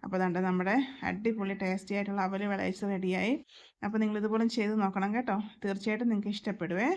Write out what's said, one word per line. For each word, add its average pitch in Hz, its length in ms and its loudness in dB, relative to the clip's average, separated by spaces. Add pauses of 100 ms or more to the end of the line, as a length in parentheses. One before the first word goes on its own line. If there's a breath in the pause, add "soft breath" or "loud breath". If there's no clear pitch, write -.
അപ്പോൾ 185 180 -4
ദാണ്ടെ 180 260 2
നമ്മുടെ 185 280 2 (340 loud breath)
അടിപൊളി 202 540 -2
ടേസ്റ്റി 190 340 -2
ആയിട്ടുള്ള 202 300 -2
അവൽ 196 160 -2 (100)
വിളയിച്ചത് 196 400 -2
റെഡിയായി. 190 400 0 (500 loud breath)
അപ്പോൾ 214 200 0
നിങ്ങൾ 214 180 0
ഇതുപോലെ 220 340 2
ചെയ്ത് 214 180 2 (100)
നോക്കണം 196 340 0
കേട്ടോ, 233 200 0 (280 loud breath)
തീർച്ചയായിട്ടും 214 460 0
നിങ്ങൾക്ക് 202 260 0
ഇഷ്ടപ്പെടുവേ. 180 580 -2